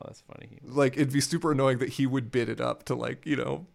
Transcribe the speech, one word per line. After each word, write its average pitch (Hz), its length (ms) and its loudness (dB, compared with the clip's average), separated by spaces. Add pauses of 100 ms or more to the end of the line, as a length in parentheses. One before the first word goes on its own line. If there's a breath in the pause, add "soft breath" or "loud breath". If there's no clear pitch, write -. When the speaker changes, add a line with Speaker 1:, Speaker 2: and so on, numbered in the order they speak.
Speaker 1:
That's - 160 -16
funny. - 400 -20
He - 80 -18
Speaker 2:
Like, 131 260 4
it'd 139 180 2
be 143 80 4
super 160 300 0
annoying 135 280 4
that 131 100 0
he 135 160 0
would 123 260 -2
bid 117 180 2
it 113 120 -6
up 123 240 -2
to, 127 100 -2
like, 123 300 -6
you 147 100 0
know, 139 400 -4